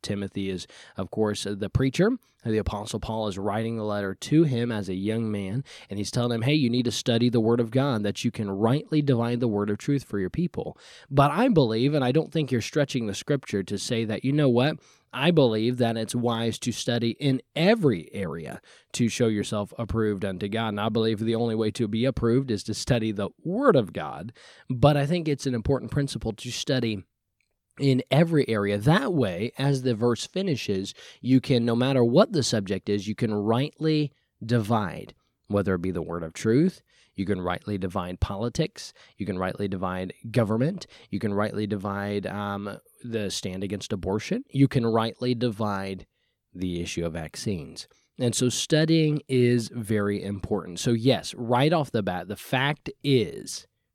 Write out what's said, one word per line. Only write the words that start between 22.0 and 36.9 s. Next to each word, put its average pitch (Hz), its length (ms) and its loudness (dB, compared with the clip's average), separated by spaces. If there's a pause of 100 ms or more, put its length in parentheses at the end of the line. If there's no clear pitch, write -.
approved 127 440 2
is 104 140 -2
to 110 100 -6
study 110 380 0
the 98 180 -4 (140)
Word 214 320 4
of 101 180 0
God. 80 400 -10 (360)
But 143 280 4
I 143 80 0
think 165 220 -2
it's 143 180 -2
an 131 80 -2
important 120 380 -2
principle 127 420 -4
to 120 180 -12
study 117 520 -2 (760)
in 131 320 4
every 160 380 4
area. 101 280 2
That 180 360 4
way, 107 440 0
as 135 260 2
the 127 120 2
verse 113 300 0
finishes, 117 680 -2 (280)
you 127 180 6
can, 120 240 2
no 117 120 2
matter 131 280 4
what 156 300 6
the 147 100 2
subject 101 460 -2
is, 101 180 0
you 107 80 -2
can 110 180 0
rightly 139 800 0 (340)
divide, 107 680 0 (340)
whether 101 280 2
it 87 60 0
be 92 100 -2
the 85 100 -2
word 85 220 -6
of 82 100 -8
truth, 139 480 2 (340)